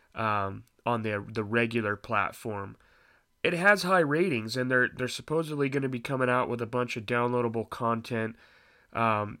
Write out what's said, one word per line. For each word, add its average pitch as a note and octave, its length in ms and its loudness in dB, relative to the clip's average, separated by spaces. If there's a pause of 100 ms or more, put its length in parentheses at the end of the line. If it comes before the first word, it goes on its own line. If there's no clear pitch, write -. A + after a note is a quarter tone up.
(160)
um, G#2 480 -2 (220)
on A#2 180 0
the, G#2 280 -2
the A2 120 -2
regular A2+ 520 2
platform. G2+ 800 -4 (640)
It F3 100 4
has F#3 300 4
high F#3 160 4
ratings, C#3 580 2
and B2+ 140 -2
they're, B2+ 240 4
they're B2+ 120 -4
supposedly D3+ 640 -2
gonna C3+ 180 0
be B2+ 120 -4
coming B2+ 300 0
out B2 200 2
with A#2+ 120 -4
a A2+ 60 -6
bunch B2 300 -2
of G#2+ 80 -8
downloadable A#2+ 640 0
content, A2+ 640 -2 (560)
um, G#2+ 480 0